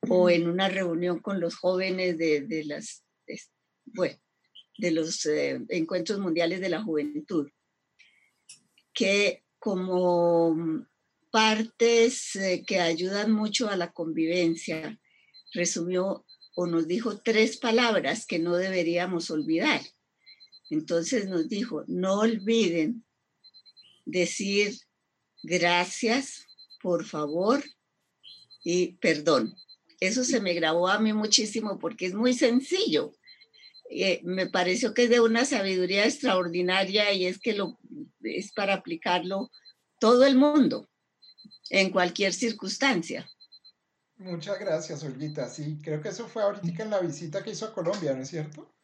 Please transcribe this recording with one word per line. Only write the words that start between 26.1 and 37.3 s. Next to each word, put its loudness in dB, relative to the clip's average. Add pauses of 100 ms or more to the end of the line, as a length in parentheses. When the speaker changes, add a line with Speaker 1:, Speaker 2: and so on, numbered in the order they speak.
Speaker 1:
por 0
favor, 0 (1000)
y 0
perdón". 2 (460)
Eso 0
se 0
me -2
grabó 2
a 2
mí 2
muchísimo 0
porque -6
es -4
muy 2
sencillo. 2 (800)
Eh, 0
me -2
pareció 0
que 6
es 4
de 6
una 4
sabiduría 0
extraordinaria 2
y 0
es -4